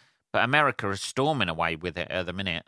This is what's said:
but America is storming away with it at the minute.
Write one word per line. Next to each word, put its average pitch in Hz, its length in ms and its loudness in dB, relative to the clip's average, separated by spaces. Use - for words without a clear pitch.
but 104 120 4
America 131 460 2
is 98 100 -4
storming 131 480 0
away 82 280 0
with 82 200 -6
it 87 140 -4
at 90 160 -2
the 87 60 -4
minute. 90 360 -4